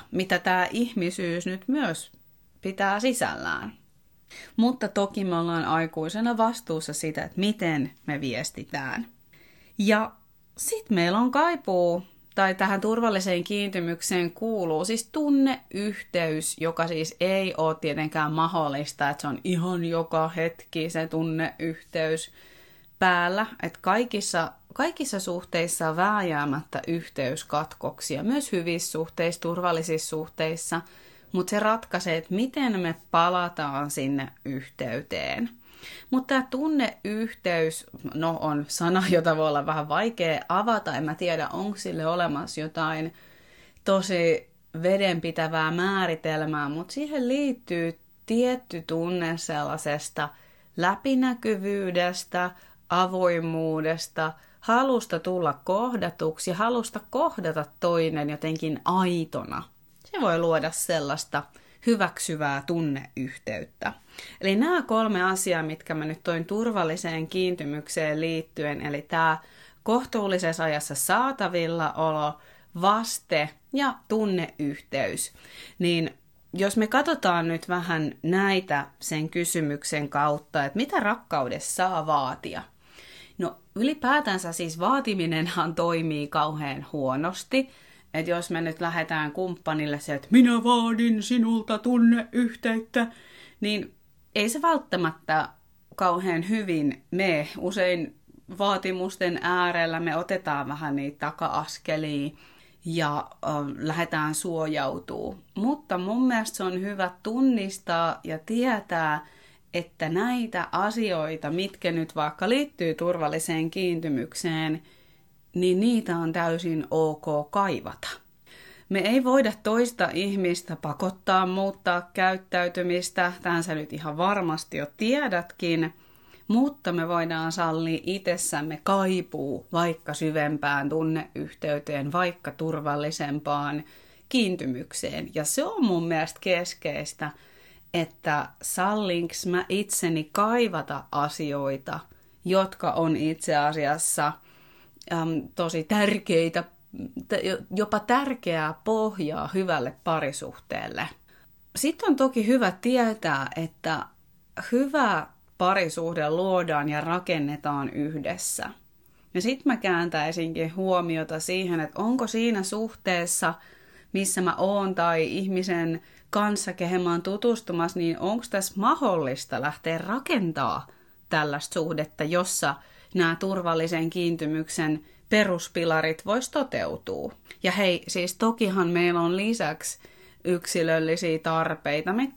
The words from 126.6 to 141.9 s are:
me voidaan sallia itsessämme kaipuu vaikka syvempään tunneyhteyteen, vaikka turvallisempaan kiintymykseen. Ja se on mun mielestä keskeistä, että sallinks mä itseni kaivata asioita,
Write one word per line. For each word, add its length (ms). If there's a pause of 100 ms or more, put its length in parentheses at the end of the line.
me 160
voidaan 440
sallia 520
itsessämme 800
kaipuu 880
vaikka 420
syvempään 760
tunneyhteyteen, 1200
vaikka 400
turvallisempaan 1300 (460)
kiintymykseen. 1080
Ja 100
se 180
on 220
mun 180
mielestä 380
keskeistä, 880 (640)
että 560 (120)
sallinks 840
mä 240
itseni 600
kaivata 800
asioita, 880 (460)